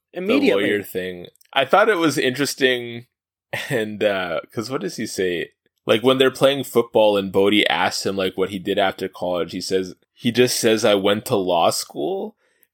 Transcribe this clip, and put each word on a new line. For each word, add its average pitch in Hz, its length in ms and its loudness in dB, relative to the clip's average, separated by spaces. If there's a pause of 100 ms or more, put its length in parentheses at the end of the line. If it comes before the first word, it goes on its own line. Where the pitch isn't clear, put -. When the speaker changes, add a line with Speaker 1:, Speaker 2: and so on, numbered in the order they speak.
(120)
Speaker 1:
immediately. 233 520 2
Speaker 2:
the 101 60 0
lawyer 104 120 -2
thing. 90 440 -10 (260)
I 135 120 2
thought 196 240 4
it 208 80 2
was 160 220 0
interesting, 127 880 -2 (640)
and, 107 360 -4
uh, 92 360 -2 (120)
'cause 113 180 -8
what 139 120 -4
does 185 140 -8
he 117 100 -6
say? 87 440 -4 (360)
Like, 110 160 2
when 131 160 4
they're 131 120 4
playing 139 340 0
football 107 520 2
and 98 160 -2
Bodhi 101 340 4
asks - 400 -2
him, 98 100 -4
like, 95 200 -2
what 92 140 -2
he 101 80 -8
did 98 200 -4
after 95 300 -2
college, 90 440 -6
he 98 80 -8
says, 92 340 -4 (180)
he - 200 -4
just 123 280 4
says, 113 240 2
"I 107 120 6
went 101 300 0
to 120 100 0
law 90 340 2
school." 190 640 -8 (380)